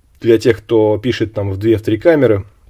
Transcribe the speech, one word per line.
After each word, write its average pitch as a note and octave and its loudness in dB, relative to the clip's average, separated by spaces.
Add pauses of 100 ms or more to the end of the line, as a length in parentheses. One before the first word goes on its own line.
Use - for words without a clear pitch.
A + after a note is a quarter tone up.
(200)
для A2+ 2
тех, A2 0
кто G#2+ 0
пишет A2+ -4
там G2+ -6
в F#2+ -6
две, A2 0
в - -6
три A2 -2
камеры. B2 2 (240)